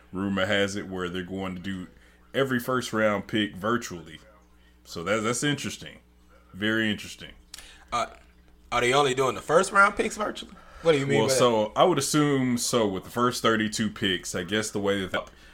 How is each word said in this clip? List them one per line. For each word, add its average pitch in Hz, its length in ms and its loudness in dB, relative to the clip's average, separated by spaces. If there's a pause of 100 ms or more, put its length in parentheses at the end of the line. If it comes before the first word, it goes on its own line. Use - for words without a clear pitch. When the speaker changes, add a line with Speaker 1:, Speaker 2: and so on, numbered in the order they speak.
(120)
Speaker 1:
rumor 95 340 0
has 101 300 0
it, 90 120 -6
where 92 200 -6
they're 90 160 -6
going 92 320 -8
to 90 40 -12
do 92 280 -8 (440)
every 131 280 0
first 123 320 -4
round 107 340 0
pick 104 300 -2
virtually. 87 640 -4 (640)
So - 180 -12
that, 104 220 0
that's 120 180 -2
interesting. 110 560 -6 (560)
Very 110 340 0
interesting. 90 440 -8 (600)
Speaker 2:
Uh, 120 140 -2 (640)
are 120 120 0
they 123 120 4
only 139 180 4
doing 127 220 0
the 95 80 -8
first 160 300 2
round 202 240 4
picks 226 200 -2
virtually? - 380 -8 (280)
What 165 100 6
do 147 60 4
you 135 80 -2
mean 127 120 4
Speaker 1:
Well, 110 80 4
Speaker 2:
by 135 60 2
that? 131 80 2
Speaker 1:
so 113 340 4
I 135 80 4
would 170 160 6
assume 135 600 2
so 117 280 2
with 95 160 -2
the - 80 -18
first 120 320 0
thirty-two 110 480 2
picks, 95 460 -2
I 92 80 -4
guess 104 260 -2
the - 80 -6
way 101 220 0
that 92 100 -4
that - 200 -6 (240)